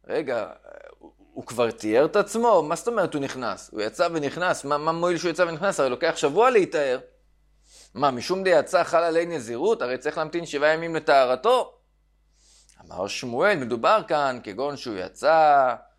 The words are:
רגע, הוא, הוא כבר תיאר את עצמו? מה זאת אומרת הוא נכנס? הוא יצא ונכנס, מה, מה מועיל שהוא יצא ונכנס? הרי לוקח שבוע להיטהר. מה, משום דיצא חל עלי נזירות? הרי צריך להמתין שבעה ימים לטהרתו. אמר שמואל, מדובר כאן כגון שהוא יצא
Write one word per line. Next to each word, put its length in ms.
רגע, 400
הוא, 140
הוא 140
כבר 240
תיאר 340
את 120
עצמו? 460
מה 140
זאת 120
אומרת 260
הוא 80
נכנס? 500
הוא 80
יצא 320
ונכנס, 520
מה, 140
מה 140
מועיל 260
שהוא 120
יצא 120
ונכנס? 380
הרי 100
לוקח 260
שבוע 340
להיטהר. 480
מה, 160
משום 340
דיצא 400
חל 200
עלי 220
נזירות? 560
הרי 160
צריך 200
להמתין 280
שבעה 260
ימים 240
לטהרתו. 760
אמר 220
שמואל, 500
מדובר 520
כאן 340
כגון 340
שהוא 200
יצא 800